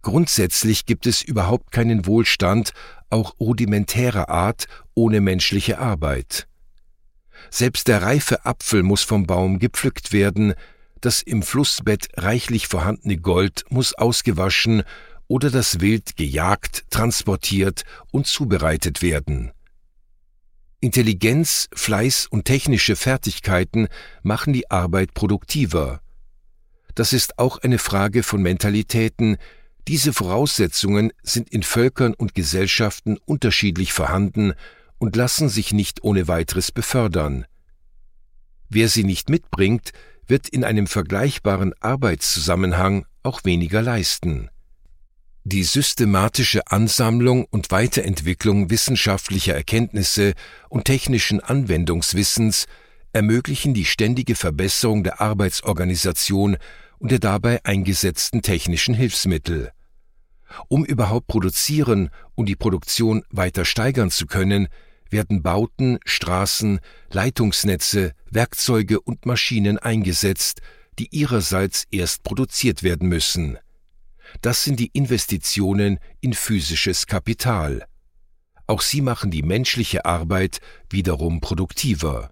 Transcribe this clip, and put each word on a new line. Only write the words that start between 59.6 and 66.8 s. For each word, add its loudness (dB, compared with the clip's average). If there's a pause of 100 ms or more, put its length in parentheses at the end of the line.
Um 2
überhaupt 0
produzieren 0 (240)
und -2
die 0
Produktion 0
weiter -2
steigern 0
zu -2
können, 0 (440)
werden 0
Bauten, 0
Straßen, -2 (320)